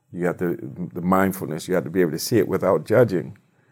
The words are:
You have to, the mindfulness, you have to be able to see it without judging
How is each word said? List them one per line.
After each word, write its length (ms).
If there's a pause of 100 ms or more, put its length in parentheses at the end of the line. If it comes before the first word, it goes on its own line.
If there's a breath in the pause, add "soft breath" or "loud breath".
(120)
You 160
have 100
to, 200 (360)
the 80
mindfulness, 680
you 80
have 80
to 60
be 120
able 100
to 80
see 180
it 100
without 380
judging 520 (340)